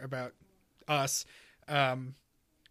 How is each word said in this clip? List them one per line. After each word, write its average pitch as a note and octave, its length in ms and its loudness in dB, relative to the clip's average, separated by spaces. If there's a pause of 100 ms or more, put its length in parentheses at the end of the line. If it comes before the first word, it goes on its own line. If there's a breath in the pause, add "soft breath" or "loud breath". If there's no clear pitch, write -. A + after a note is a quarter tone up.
about C3 300 -4 (560)
us. D3 340 2 (460 soft breath)
Um, C3 460 2 (560)